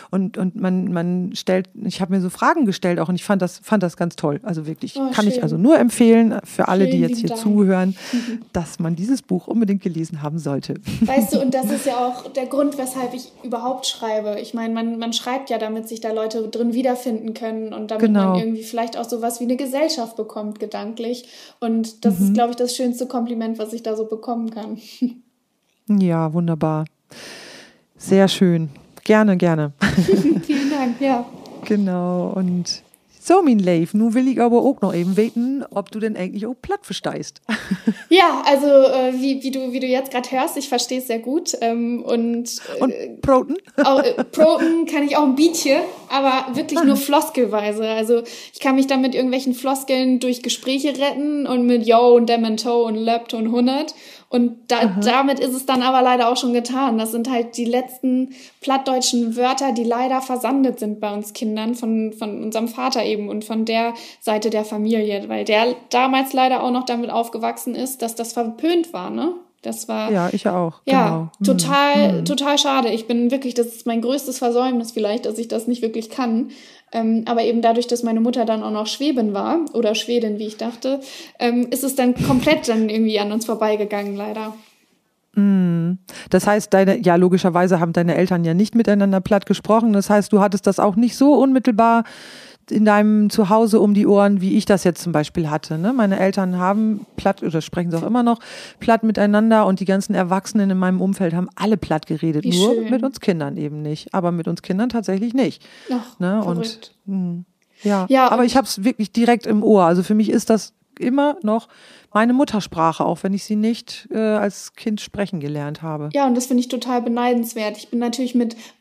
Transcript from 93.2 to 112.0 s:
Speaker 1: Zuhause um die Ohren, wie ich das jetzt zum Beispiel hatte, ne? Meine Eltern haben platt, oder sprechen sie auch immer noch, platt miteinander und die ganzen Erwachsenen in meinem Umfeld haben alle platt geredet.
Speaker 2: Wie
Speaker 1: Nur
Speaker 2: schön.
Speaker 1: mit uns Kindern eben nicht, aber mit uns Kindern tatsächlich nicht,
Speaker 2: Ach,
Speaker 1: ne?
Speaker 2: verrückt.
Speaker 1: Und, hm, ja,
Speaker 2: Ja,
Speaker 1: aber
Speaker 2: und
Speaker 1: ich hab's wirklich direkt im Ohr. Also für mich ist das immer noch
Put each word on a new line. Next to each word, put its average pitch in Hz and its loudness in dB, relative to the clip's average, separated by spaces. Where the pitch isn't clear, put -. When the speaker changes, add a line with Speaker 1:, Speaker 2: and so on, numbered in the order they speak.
Speaker 1:
Zuhause 220 4
um 208 6
die 202 4
Ohren, 202 6
wie 190 2
ich 202 2
das 190 4
jetzt 170 0
zum 175 -4
Beispiel 151 -2
hatte, 156 -6
ne? 196 0
Meine 208 2
Eltern 185 0
haben 208 0
platt, - -2
oder 160 -2
sprechen 175 -4
sie 165 -2
auch 165 -6
immer 240 0
noch, 233 2
platt 226 2
miteinander 214 4
und 190 2
die 190 -6
ganzen 190 0
Erwachsenen 190 0
in 185 0
meinem 185 2
Umfeld 185 0
haben 180 -2
alle 214 0
platt - -2
geredet. 156 -2
Speaker 2:
Wie 175 0
Speaker 1:
Nur 202 4
Speaker 2:
schön. 226 -2
Speaker 1:
mit 247 0
uns 269 -4
Kindern 156 -2
eben 151 -6
nicht, 151 -6
aber 175 0
mit 165 -4
uns 170 -4
Kindern 214 -2
tatsächlich 220 -4
nicht, 233 -2
Speaker 2:
Ach, 233 -6
Speaker 1:
ne? 190 -2
Speaker 2:
verrückt. 175 -6
Speaker 1:
Und, 196 -8
hm, 175 -4
ja, 196 0
Speaker 2:
Ja, 262 6
Speaker 1:
aber 240 4
Speaker 2:
und 247 4
Speaker 1:
ich 240 2
hab's 208 0
wirklich 220 -2
direkt 233 2
im 214 2
Ohr. 196 6
Also 175 4
für 214 0
mich 214 2
ist 240 0
das - 0
immer 285 0
noch 214 -2